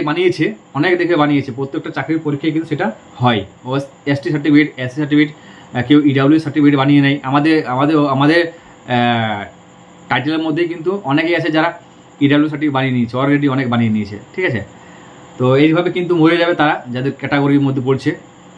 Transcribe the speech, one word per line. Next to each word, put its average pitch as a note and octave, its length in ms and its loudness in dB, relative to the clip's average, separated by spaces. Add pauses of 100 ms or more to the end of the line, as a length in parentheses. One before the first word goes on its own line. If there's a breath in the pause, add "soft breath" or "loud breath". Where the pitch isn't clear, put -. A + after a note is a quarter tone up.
বানিয়েছে, F3 360 0 (280)
অনেক D#3+ 180 0 (100)
দেখে E3+ 220 0
বানিয়েছে, C#3+ 340 0
প্রত্যেকটা C#3+ 400 -8
চাকরির D#3 280 -2
পরীক্ষায় D3+ 280 -2
কিন্তু D#3+ 180 -4
সেটা F3 160 -2 (340)
হয়। A#2+ 200 2 (240)
ওএস, C#3 200 -4 (260)
এসটি C#3+ 220 -4
সার্টিফিকেট, D3 340 2 (160)
এসসি B2+ 180 -8
সার্টিফিকেট, D3 320 2
আহ, - 540 -10
কেউ D3 120 6 (120)
ইডাব্লিউ C#3 340 4
সার্টিফিকেট C#3+ 360 0
বানিয়ে C#3+ 240 4
নেয়। C#3 120 2 (120)
আমাদের, D3 260 2 (180)
আমাদের, D3 220 0 (200)
আমাদের, D3+ 300 4
আহ, A#2 960 -2 (680)
টাইটেলের C#3+ 360 -2
মধ্যেই D#3+ 280 -2
কিন্তু E3+ 180 -4 (200)
অনেকেই E3 280 0
আছে E3+ 180 -4
যারা D#3+ 120 2 (560)
ইডাব্লিউ D3 260 2
সার্টিফিকেট D3 260 -2
বানিয়ে C3 200 0
নিয়েছে, A#2 240 -2
already C#3+ 340 2
অনেক C3+ 180 -2
বানিয়ে A#2 220 2
নিয়েছে। G2+ 220 -6 (160)
ঠিক F#3 160 -4
আছে, A2+ 120 -4 (760 loud breath)
তো B2+ 80 -2 (180)
এইভাবে E3+ 340 2
কিন্তু F3 240 -2
মরে E3 200 4
যাবে E3+ 200 2
তারা, D#3 120 2 (200)
যাদের C3+ 260 -4
ক্যাটাগরির C#3 480 2
মধ্যে C3 200 -2
পড়ছে। C3+ 240 0 (460)